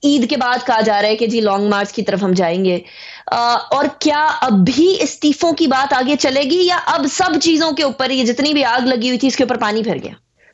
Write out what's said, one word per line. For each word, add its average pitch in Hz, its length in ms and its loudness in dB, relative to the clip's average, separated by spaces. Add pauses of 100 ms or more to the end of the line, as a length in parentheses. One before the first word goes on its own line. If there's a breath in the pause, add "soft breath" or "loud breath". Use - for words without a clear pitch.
ईद 285 220 4
के 285 100 -2
बाद 247 260 -2
कहा 233 180 0
जा 208 200 2
रहा 208 100 2
है 220 60 0
कि 233 100 -2
जी 226 140 0
long 202 300 0
march 202 220 -2
की 233 100 -6
तरफ 196 200 -2
हम 190 120 0
जाएंगे। 180 500 0 (480 loud breath)
अ, 240 400 0
और 277 160 0
क्या 294 300 0
अब 254 460 2
भी 302 300 4
इस्तीफों - 580 0
की 330 140 0
बात 269 260 0
आगे 262 240 0
चलेगी 285 500 0
या 359 100 0
अब 320 300 -2
सब 330 320 0
चीजों 320 340 2
के 277 100 -4
ऊपर, 262 280 -2
ये 262 140 0
जितनी 262 300 0
भी 285 80 2
आग 247 240 0
लगी 254 220 0
हुई 254 100 -2
थी, 277 80 0
इसके 254 180 2
ऊपर 247 120 2
पानी 220 260 -2
फिर 196 160 -2
गया? - 160 -12 (400 soft breath)